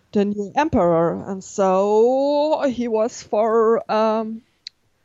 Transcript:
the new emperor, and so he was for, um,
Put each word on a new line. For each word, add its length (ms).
the 140
new 280
emperor, 760
and 120
so 1300
he 200
was 340
for, 680
um, 520